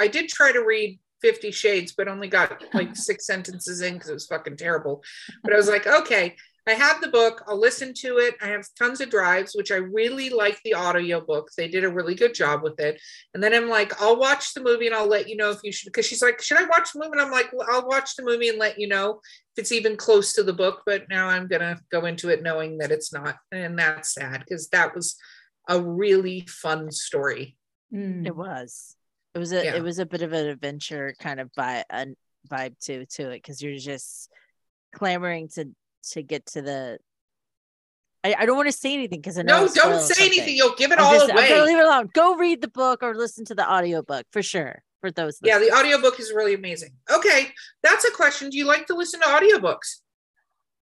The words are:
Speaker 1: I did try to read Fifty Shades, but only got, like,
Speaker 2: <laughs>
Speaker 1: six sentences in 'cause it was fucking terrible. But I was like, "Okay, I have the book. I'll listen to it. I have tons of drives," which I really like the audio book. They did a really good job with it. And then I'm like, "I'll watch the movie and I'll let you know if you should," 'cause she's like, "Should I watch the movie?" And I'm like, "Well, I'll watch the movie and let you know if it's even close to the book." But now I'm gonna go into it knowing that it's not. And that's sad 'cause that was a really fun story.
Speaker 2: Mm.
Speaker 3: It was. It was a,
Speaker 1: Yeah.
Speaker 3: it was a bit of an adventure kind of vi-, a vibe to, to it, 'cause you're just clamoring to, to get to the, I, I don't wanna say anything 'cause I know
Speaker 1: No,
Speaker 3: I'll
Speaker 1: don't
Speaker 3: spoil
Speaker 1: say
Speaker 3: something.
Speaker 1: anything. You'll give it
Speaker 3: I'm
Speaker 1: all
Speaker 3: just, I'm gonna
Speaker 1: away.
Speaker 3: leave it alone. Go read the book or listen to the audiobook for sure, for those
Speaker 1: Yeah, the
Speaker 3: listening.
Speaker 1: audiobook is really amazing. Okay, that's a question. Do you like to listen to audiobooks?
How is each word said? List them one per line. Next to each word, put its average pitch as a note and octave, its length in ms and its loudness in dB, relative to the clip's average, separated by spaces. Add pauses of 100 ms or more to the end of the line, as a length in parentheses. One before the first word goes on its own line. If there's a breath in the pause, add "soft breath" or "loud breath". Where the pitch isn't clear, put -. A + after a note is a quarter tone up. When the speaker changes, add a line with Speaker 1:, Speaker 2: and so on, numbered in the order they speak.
Speaker 1:
I G#3 80 4
did D#4+ 200 -4
try C#4 240 2
to A#3+ 120 0
read G#3+ 340 -2 (220)
Fifty A3+ 300 0
Shades, F#3+ 420 -2
but G3 160 -4
only G3 200 -10
got, F#3 340 0 (120)
like, F3+ 220 -2
Speaker 2:
<laughs> - 0 -
Speaker 1:
six - 300 -6
sentences F#3 560 -8
in F3+ 160 -6
'cause D#3 100 -18
it D3+ 60 -8
was D3 120 -12
fucking D#3 300 -10
terrible. D#3 460 -4 (420 loud breath)
But G#3 80 0
I G#3 40 6
was G#3 120 4
like, G#3 180 0
"Okay, A3 500 2 (300 soft breath)
I A3 80 2
have D4 260 2
the D#4+ 80 -6
book. A3+ 400 2
I'll G#3 100 -4
listen B3 340 0 (100)
to B3 160 -2
it. A#3+ 220 2
I G#3 80 -8
have G3+ 160 -6 (140)
tons B3 220 -2
of C4 100 -6
drives," F#3+ 440 0
which G3+ 180 -4
I F#3+ 40 0
really A#3 540 -2
like G#3 340 0
the G#3+ 100 0
audio F3 460 0
book. D#3 360 -4
They E3 120 -4
did F#3 160 -2
a F#3 60 0
really F3 240 -4
good A#3 200 2
job D3 280 -2
with D#3 180 -6
it. D3+ 200 -4 (340 loud breath)
And F#3 80 -8
then G#3+ 120 2
I'm A#3 140 2
like, G#3 340 0
"I'll A3+ 160 6
watch C#4 360 0
the C4+ 80 -12
movie A#3+ 240 2
and A3+ 80 -2
I'll G#3+ 140 0
let G3+ 200 0
you G#3+ 80 -10
know G#3 140 0
if G3+ 140 -6
you G3+ 80 -10
should," - 200 -12
'cause A3 140 -2
she's - 160 -6
like, A#3+ 200 2
"Should D4+ 160 2
I F#4 80 4
watch E4+ 260 2
the D4 80 -14
movie?" D#4 120 -10
And C#4+ 100 0
I'm C4+ 100 -4
like, B3 200 0
"Well, A3 180 -6
I'll B3 180 0
watch C4+ 280 -2
the C4 80 -10
movie A#3 240 0
and A3 100 -2
let G#3+ 200 -2
you G#3 100 -4
know G3+ 320 -2 (360 loud breath)
if A#3 60 -6
it's G3+ 100 -6
even G#3+ 240 0
close G3+ 380 4
to G#3+ 80 2
the F#3+ 100 0
book." F#3 340 -2
But G3 220 -2
now F#3 200 -2
I'm F#3 200 0
gonna E3+ 320 -4 (100)
go E3+ 160 -2
into E3+ 240 -6
it D3+ 120 2
knowing D#3+ 360 -4
that D3 140 -2
it's D#3 200 -4
not. C#3+ 240 -8 (160)
And E3+ 260 -8
that's D#3 360 -2
sad C3+ 320 -10
'cause E3 240 -10
that E3+ 240 0
was F3 220 -8 (520 soft breath)
a F3+ 120 2
really F#3 680 0
fun D#3 420 -6
story. C#3 640 -6 (360)
Speaker 2:
Mm. F#3 340 -8
Speaker 3:
It F3 80 -8
was. D#3+ 600 -14 (380)
It F3 40 -10
was F3 140 -8
a, F3+ 120 -2
Speaker 1:
Yeah. D#3 120 -4
Speaker 3:
it E3+ 60 -6
was E3+ 160 -8
a F3+ 80 -4
bit E3+ 160 -8
of D#3+ 100 -6
an D#3 160 -2
adventure C#3+ 680 -10
kind C#3 220 -10
of B2+ 140 -14
vi-, B2+ 360 -6
a C3 160 -8 (440)
vibe C3 360 -10
to, C3 200 -10
to C3+ 240 -12
it, A#2+ 120 -14
'cause C#3 200 -18
you're C#3+ 160 -10
just C3+ 520 -14 (640 soft breath)
clamoring F3 600 -4
to, D#3 120 -8 (440)
to D#3+ 120 -10
get C#3 240 -8
to D3+ 160 -12
the, C3+ 360 -8 (1300)
I, G3+ 160 0
I A3 60 0
don't B3+ 100 2
wanna C#4+ 160 0
say C4+ 220 -6
anything F#3 280 -6
'cause F3+ 160 -10
I F3 40 -2
know D4+ 120 4
Speaker 1:
No, F#4 80 6
Speaker 3:
I'll F#4+ 100 2
Speaker 1:
don't - 20 -2
Speaker 3:
spoil E4 260 6
Speaker 1:
say - 140 0
Speaker 3:
something. F#4+ 240 6
Speaker 1:
anything. D4+ 180 -2
You'll C4 200 4
give C#4 160 2
it E4+ 60 6
Speaker 3:
I'm D4+ 80 8
Speaker 1:
all C#4+ 80 8
Speaker 3:
just, D4 160 8
I'm G3+ 60 2
gonna C4 180 6
Speaker 1:
away. D4+ 120 8
Speaker 3:
leave E4 120 4
it D#4+ 60 8
alone. C4 280 4
Go F4 240 6
read E4+ 240 0
the B3+ 80 -6
book B3+ 340 0
or A#3 120 -4
listen A3+ 320 -8
to A3+ 80 -12
the F#3 160 0
audiobook E3 640 0
for G#3 100 -2
sure, D#3 400 -6 (180)
for F#3+ 100 -6
those D#3 320 -4
Speaker 1:
Yeah, A3 160 6
the G#3+ 80 4
Speaker 3:
listening. A#3+ 140 6
Speaker 1:
audiobook C4 400 4
is A3 120 -8
really G#3+ 220 0
amazing. E3+ 360 -8 (200)
Okay, D4+ 420 4 (300 loud breath)
that's F#4 220 4
a A#4 60 4
question. C#4+ 400 0
Do C4+ 80 -8
you C#4+ 80 -2
like D#4 220 2
to F4+ 60 -2
listen E4+ 260 -6
to D#4+ 60 4
audiobooks? D4 760 4 (840)